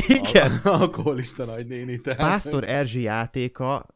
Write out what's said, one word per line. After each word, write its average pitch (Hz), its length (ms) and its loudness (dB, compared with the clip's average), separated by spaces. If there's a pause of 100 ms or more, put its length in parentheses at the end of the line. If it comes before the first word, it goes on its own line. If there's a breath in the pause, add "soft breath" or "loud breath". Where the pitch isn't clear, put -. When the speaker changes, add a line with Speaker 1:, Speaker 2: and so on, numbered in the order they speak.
Speaker 1:
Igen. 175 560 4
Speaker 2:
al-, 196 120 4
<laughs> 151 40 4
alkoholista 139 640 -2
nagynéni, 120 560 -8
tehát 127 180 -4
Speaker 1:
Pásztor 143 500 0
Erzsi 127 320 -2
játéka 123 960 -4